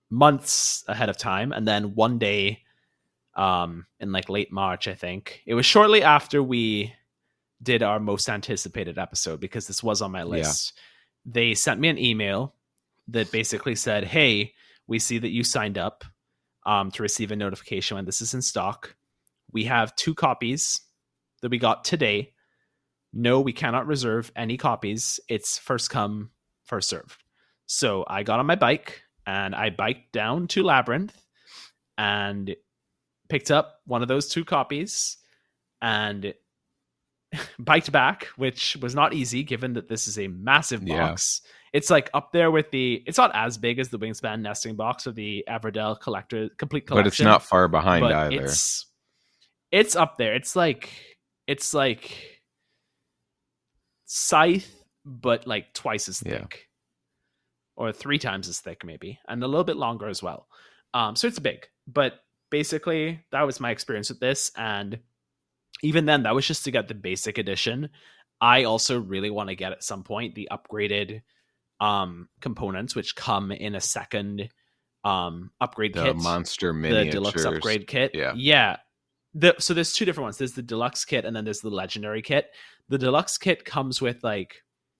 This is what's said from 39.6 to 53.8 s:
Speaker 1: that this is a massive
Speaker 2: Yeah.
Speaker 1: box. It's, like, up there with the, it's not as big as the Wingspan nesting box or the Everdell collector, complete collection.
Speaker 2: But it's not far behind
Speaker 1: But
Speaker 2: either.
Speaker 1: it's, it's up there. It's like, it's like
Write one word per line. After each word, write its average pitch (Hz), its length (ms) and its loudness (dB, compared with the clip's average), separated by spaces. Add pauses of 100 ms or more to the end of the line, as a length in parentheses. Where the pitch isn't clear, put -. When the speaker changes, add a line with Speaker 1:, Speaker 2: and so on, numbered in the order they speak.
Speaker 1:
that 117 140 -6
this 113 200 -6
is 104 100 -8
a 98 100 -4
massive 113 540 2
Speaker 2:
Yeah. 82 260 0
Speaker 1:
box. - 340 -4 (320)
It's, 151 160 2
like, 147 240 6
up - 180 -4
there 170 180 6
with 156 200 2
the, 127 360 0
it's - 120 -2
not 247 160 8
as 110 240 -2
big 120 200 -2
as 127 120 -4
the 117 80 -6
Wingspan 110 420 -6
nesting 107 360 -8
box 113 300 -4
or 123 60 -6
the 104 340 -6
Everdell 110 540 -4
collector, 110 560 -6
complete 151 300 -6
collection. 104 180 6
Speaker 2:
But 101 40 4
it's - 120 2
not 107 220 8
far 92 260 6
behind 82 320 4
Speaker 1:
But 80 140 6
Speaker 2:
either. 73 300 0
Speaker 1:
it's, - 420 -2 (840)
it's 214 240 6
up 165 220 4
there. 110 180 2
It's 131 220 -4
like, - 640 -2 (280)
it's - 280 -2
like - 640 -2 (1700)